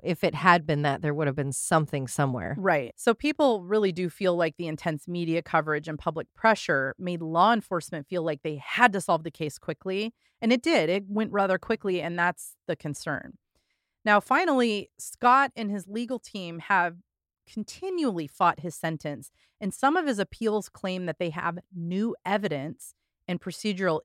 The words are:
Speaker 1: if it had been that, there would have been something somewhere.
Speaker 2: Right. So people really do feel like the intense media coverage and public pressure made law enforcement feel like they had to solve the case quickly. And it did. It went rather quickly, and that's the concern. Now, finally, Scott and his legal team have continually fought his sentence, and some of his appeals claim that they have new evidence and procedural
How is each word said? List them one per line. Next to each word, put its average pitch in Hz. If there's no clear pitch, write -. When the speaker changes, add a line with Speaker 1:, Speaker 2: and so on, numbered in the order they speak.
Speaker 1:
if 165
it 156
had 170
been 147
that, 143
there 147
would 151
have 135
been 139
something 147
somewhere. 123
Speaker 2:
Right. 160
So 233
people 269
really 202
do 175
feel 180
like 165
the 170
intense 156
media 170
coverage 151
and 156
public 160
pressure 147
made 180
law 170
enforcement 170
feel 180
like 156
they 156
had 214
to 190
solve 165
the 165
case -
quickly. 190
And 233
it 254
did. 226
It 196
went 202
rather 196
quickly, 185
and 170
that's -
the 170
concern. -
Now, 208
finally, 254
Scott 262
and 214
his 190
legal 233
team 170
have 175
continually 240
fought 170
his 160
sentence, 151
and 196
some 285
of 339
his 240
appeals 214
claim 185
that 160
they 175
have 170
new 180
evidence 175
and 180
procedural 185